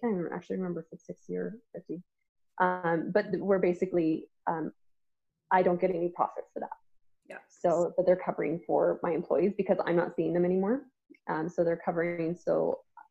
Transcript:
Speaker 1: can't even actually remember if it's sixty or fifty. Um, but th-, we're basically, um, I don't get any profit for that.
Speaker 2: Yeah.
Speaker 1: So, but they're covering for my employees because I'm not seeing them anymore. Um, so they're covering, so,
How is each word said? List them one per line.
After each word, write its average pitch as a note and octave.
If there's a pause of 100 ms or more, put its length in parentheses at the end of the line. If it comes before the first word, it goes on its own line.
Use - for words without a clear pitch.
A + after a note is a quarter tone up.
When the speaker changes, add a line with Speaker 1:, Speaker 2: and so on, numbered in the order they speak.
Speaker 1:
can't A3
even E3+
actually F#3+
remember F3+
if E3
it's -
sixty F3+
or F3+ (160)
fifty. F3+ (580)
Um, F3+
but G#3
th-, F3+
we're F#3+
basically, F3 (200)
um, E3 (800)
I F#3
don't F3
get F3+
any F3
profit -
for -
that. - (580)
Speaker 2:
Yeah. - (120)
Speaker 1:
So, E3+
but F3+
they're F3+
covering -
for E3+
my F3
employees E3+
because F#3
I'm E3+
not -
seeing E3
them F3
anymore. F#3+ (460)
Um, E3
so F3
they're E3+
covering, E3+
so, E3 (300)